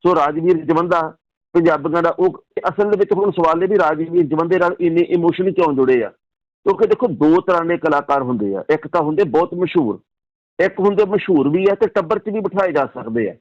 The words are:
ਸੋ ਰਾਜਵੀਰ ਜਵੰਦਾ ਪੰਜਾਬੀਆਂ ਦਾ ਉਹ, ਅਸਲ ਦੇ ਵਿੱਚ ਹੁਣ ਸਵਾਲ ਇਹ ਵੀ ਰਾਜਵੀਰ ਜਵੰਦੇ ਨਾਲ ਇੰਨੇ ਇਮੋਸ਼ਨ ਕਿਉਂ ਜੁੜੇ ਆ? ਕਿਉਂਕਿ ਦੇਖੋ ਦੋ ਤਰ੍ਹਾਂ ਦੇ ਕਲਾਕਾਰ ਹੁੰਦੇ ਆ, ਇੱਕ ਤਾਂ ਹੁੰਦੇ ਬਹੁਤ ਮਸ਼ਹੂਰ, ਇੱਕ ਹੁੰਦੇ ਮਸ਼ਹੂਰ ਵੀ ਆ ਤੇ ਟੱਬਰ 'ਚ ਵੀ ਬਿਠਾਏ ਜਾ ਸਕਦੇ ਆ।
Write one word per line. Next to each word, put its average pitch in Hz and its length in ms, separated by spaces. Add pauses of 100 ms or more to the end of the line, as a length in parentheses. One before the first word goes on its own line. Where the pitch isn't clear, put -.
ਸੋ 214 80
ਰਾਜਵੀਰ 160 500
ਜਵੰਦਾ 165 500 (380)
ਪੰਜਾਬੀਆਂ 165 500
ਦਾ 170 160
ਉਹ, 185 240 (260)
ਅਸਲ 208 220
ਦੇ 208 60
ਵਿੱਚ 202 160
ਹੁਣ 196 180
ਸਵਾਲ 165 320
ਇਹ 190 60
ਵੀ 208 60
ਰਾਜਵੀਰ 165 480
ਜਵੰਦੇ 165 360
ਨਾਲ 175 200
ਇੰਨੇ 170 220
ਇਮੋਸ਼ਨ 175 500
ਕਿਉਂ 170 220
ਜੁੜੇ 127 300
ਆ? 98 60
ਕਿਉਂਕਿ - 760
ਦੇਖੋ 233 200
ਦੋ 156 340
ਤਰ੍ਹਾਂ 175 240
ਦੇ 170 120
ਕਲਾਕਾਰ 143 440
ਹੁੰਦੇ 104 340
ਆ, 92 140
ਇੱਕ 156 180
ਤਾਂ 170 140
ਹੁੰਦੇ 156 220
ਬਹੁਤ 165 300
ਮਸ਼ਹੂਰ, 160 460 (600)
ਇੱਕ 190 200
ਹੁੰਦੇ 202 260
ਮਸ਼ਹੂਰ 165 440
ਵੀ 185 220
ਆ 196 40
ਤੇ 208 120
ਟੱਬਰ 202 320
'ਚ 214 100
ਵੀ 208 100
ਬਿਠਾਏ 190 320
ਜਾ 139 220
ਸਕਦੇ 113 360
ਆ। 85 120